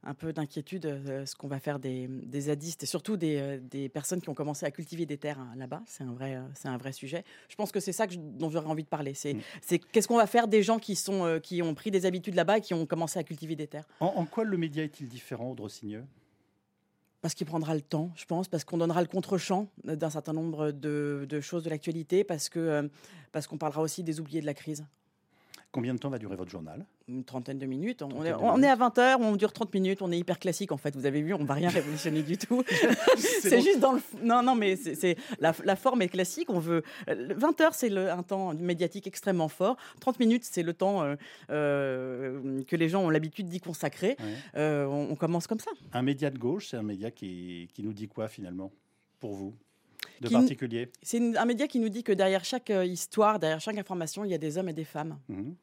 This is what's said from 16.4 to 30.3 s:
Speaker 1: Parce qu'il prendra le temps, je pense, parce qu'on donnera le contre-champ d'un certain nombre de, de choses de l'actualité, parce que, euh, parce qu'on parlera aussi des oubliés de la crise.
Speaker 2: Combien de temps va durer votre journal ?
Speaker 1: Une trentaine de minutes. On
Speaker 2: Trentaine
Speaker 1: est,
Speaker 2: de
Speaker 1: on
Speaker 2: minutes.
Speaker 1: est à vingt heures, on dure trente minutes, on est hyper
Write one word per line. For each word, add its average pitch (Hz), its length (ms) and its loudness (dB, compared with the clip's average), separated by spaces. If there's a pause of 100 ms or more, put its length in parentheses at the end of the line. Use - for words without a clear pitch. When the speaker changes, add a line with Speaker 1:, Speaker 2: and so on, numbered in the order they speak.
Speaker 1:
Parce 165 140 -4
qu'il 165 140 -6
prendra 160 260 -2
le 151 80 0
temps, 165 340 -2
je - 100 -16
pense, 180 220 -2
parce 156 160 -4
qu'on - 140 -4
donnera 170 240 2
le 170 60 2
contre-champ 190 600 0 (160)
d'un 156 280 -2
certain 156 220 -6
nombre 156 360 -2
de, 143 580 -4
de 147 140 -4
choses 165 220 -6
de 165 80 -4
l'actualité, 160 520 0
parce 170 240 -4
que, - 120 -4
euh, 156 240 2 (480)
parce 151 160 -6
qu'on 156 100 -10
parlera 151 240 -2
aussi 160 220 -2
des 160 160 -4
oubliés 156 200 -6
de 147 60 -6
la 147 80 -2
crise. 151 320 -10 (880)
Speaker 2:
Combien 127 200 -2
de 120 60 -2
temps 139 100 -4
va 131 80 -4
durer 98 200 -8
votre 90 120 -8
journal ? 87 360 -12 (240)
Speaker 1:
Une 127 160 -8
trentaine 131 340 -8
de 135 60 -8
minutes. 147 360 -4
On 143 60 -8
Speaker 2:
Trentaine 139 200 -4
Speaker 1:
est, 170 40 0
Speaker 2:
de 156 100 -2
Speaker 1:
on 214 120 6
Speaker 2:
minutes. 262 120 6
Speaker 1:
est 285 40 8
à 262 80 8
vingt 240 220 4
heures, 254 200 8
on 214 160 4
dure 208 160 2
trente - 220 -6
minutes, 190 280 2
on 185 120 0
est 170 40 2
hyper 175 220 0